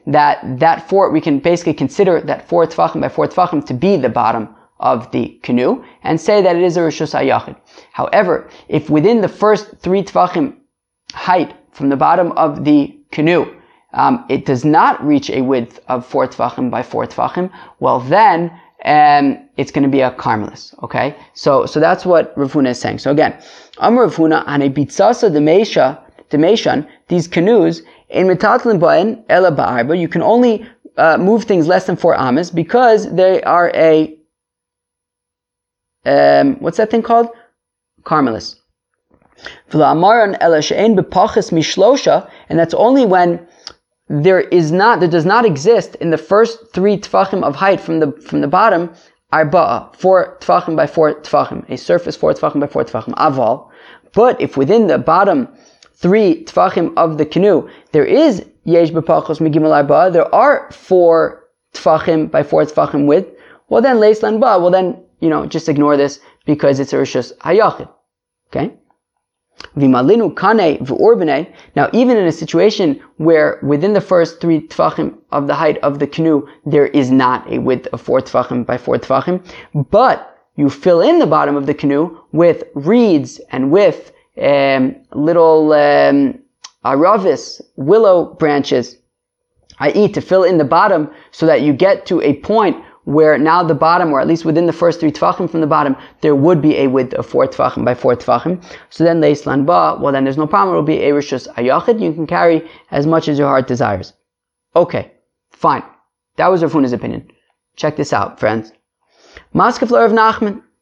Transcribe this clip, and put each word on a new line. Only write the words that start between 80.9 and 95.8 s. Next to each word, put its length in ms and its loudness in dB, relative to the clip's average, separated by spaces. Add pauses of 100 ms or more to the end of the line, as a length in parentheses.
in 160 2
the 80 2
bottom 300 0
of 100 -4
the 80 -2
canoe 460 -2 (120)
with 340 0 (100)
reeds 640 0 (120)
and 200 -4
with, 400 2 (280)
um, 560 0 (180)
little, 600 2
um, 640 2 (480)
aravis, 760 0 (180)
willow 580 2
branches, 640 -2 (800)
i 100 -2
e, 180 2
to 140 -6
fill 220 0
in 160 2
the 40 2
bottom 460 0 (220)
so 160 -2
that 140 4
you 120 0
get 320 0
to 160 -2
a 200 0
point 360 -2 (280)
where 320 2
now 260 2
the 100 0
bottom, 380 0
or 80 0
at 80 -2
least 160 -2
within 220 0
the 80 0
first 260 -2
three 100 -2
tfachim 400 -2
from 120 -4
the 60 0
bottom, 280 0 (240)